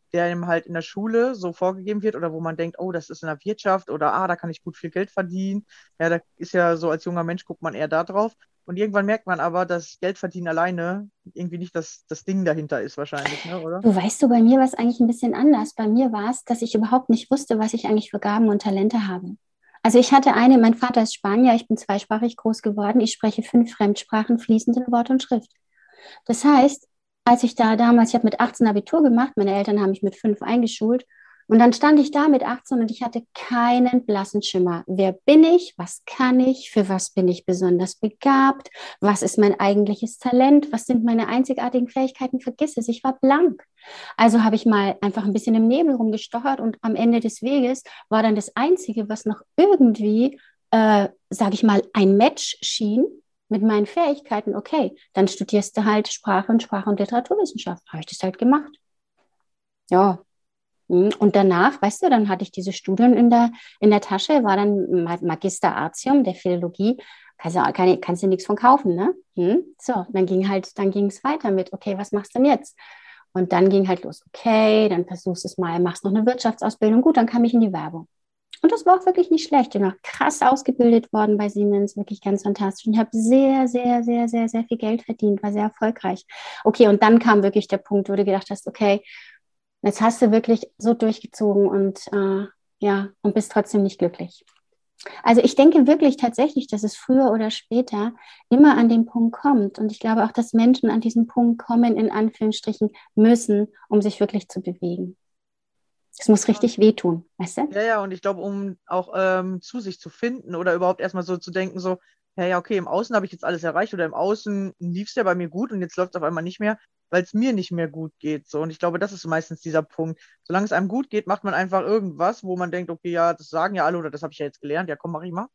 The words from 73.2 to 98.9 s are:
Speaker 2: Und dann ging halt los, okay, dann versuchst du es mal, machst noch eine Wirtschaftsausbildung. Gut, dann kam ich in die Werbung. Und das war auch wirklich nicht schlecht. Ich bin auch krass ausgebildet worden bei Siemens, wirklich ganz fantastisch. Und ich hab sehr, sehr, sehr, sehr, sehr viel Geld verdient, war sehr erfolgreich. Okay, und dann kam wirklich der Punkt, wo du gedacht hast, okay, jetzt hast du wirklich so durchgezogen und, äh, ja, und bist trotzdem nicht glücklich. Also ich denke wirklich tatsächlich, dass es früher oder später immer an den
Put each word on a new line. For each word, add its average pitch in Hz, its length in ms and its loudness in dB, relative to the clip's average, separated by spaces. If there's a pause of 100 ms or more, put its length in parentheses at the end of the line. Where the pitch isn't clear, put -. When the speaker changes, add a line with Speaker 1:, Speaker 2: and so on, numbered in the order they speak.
Speaker 2:
Und 180 180 -2
dann 180 160 4
ging 196 180 4
halt 185 160 -2
los, - 260 -14
okay, 220 600 2
dann 175 160 0
versuchst 180 400 -8
du - 40 -10
es - 100 -10
mal, 170 200 -4
machst 175 260 -2
noch 196 60 -4
eine 214 140 0
Wirtschaftsausbildung. 226 800 0
Gut, 311 160 4
dann 233 80 4
kam 233 180 0
ich 233 80 2
in 240 80 4
die 208 140 2
Werbung. 160 340 -10 (540)
Und 330 100 4
das 466 140 -4
war 370 120 6
auch 359 80 -10
wirklich 359 240 2
nicht 320 160 0
schlecht. 269 280 0
Ich 202 60 -2
bin 190 100 0
auch 196 120 -10
krass - 380 -4
ausgebildet 247 720 2
worden 214 240 0
bei 208 140 -2
Siemens, 202 480 -2
wirklich 202 240 -10
ganz 196 200 -2
fantastisch. 202 440 -4
Und 220 80 0
ich 220 40 2
hab 226 140 0
sehr, 262 560 2
sehr, 240 340 0
sehr, 233 280 0
sehr, 233 180 -2
sehr 226 160 -4
viel 233 140 -6
Geld 226 240 -4
verdient, 208 400 -2
war 208 100 -4
sehr 208 120 -2
erfolgreich. 214 600 -6 (400)
Okay, 220 240 6
und 202 140 4
dann 226 160 8
kam 226 240 4
wirklich 202 260 0
der 202 80 -2
Punkt, 196 320 -4
wo 196 60 -4
du 202 100 0
gedacht 190 240 -2
hast, - 180 -12
okay, 202 380 0 (800)
jetzt 202 180 -2
hast 226 220 2
du 220 100 4
wirklich 226 340 0 (120)
so 226 160 0
durchgezogen 208 720 0
und, 196 440 -2
äh, 196 340 -2 (340)
ja, 196 300 -2 (100)
und 202 140 -2
bist 208 180 -2
trotzdem 208 320 0
nicht 196 160 -6
glücklich. 175 440 -6 (760)
Also 233 180 4
ich 247 140 -2
denke 285 320 6
wirklich 294 300 2
tatsächlich, 254 500 -2
dass 208 160 -6
es 214 140 -6
früher 262 340 0
oder 220 220 -2
später 226 600 -4 (380)
immer 285 260 8
an 233 120 4
den 226 180 2